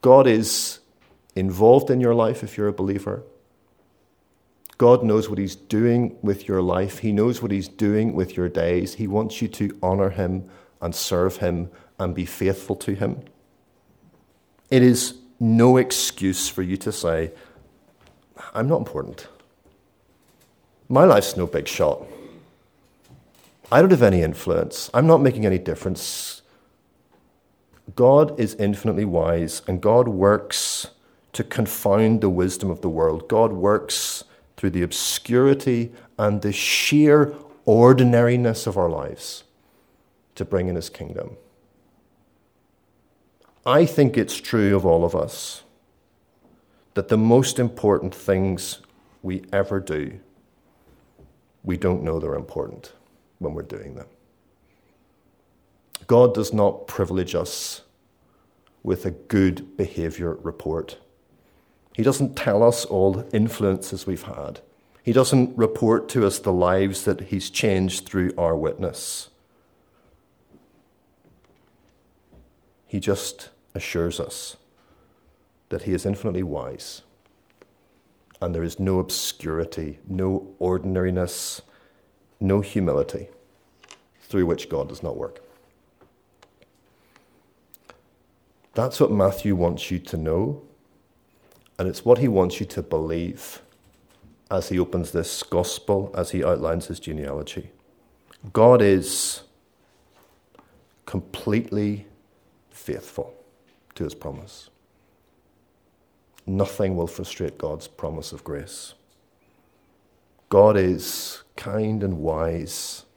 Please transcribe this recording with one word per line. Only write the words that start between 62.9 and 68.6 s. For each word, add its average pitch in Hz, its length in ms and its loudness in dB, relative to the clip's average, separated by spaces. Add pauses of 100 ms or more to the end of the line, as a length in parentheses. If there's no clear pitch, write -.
influences 104 760 -2
we've 90 160 -6
had. - 380 -14 (420)
He 120 100 -2
doesn't 127 440 4
report 113 540 2
to 120 140 0
us 98 140 0
the 98 140 -2
lives 92 520 0
that 95 180 -2
he's 95 280 -8
changed 95 560 -2
through 92 320 -2
our 85 160 0
witness. - 760 -8 (3500)